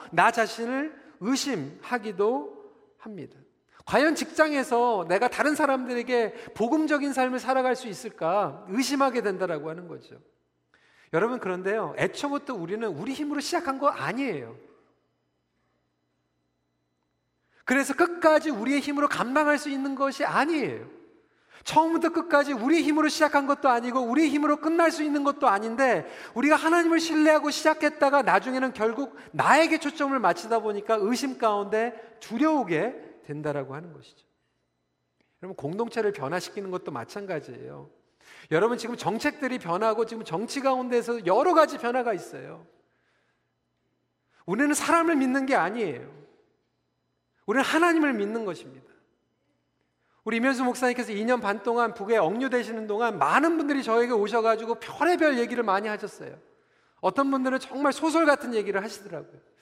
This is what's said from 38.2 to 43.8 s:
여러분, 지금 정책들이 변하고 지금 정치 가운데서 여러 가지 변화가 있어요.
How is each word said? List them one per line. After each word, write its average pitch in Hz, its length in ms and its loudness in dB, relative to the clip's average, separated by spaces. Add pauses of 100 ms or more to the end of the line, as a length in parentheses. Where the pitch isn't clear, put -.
여러분, 214 260 4
지금 233 200 -8
정책들이 247 600 -2
변하고 214 460 0
지금 226 180 -10
정치 214 380 -6
가운데서 247 640 0
여러 247 280 4
가지 285 240 4
변화가 240 360 -2
있어요. 160 520 -12 (1800)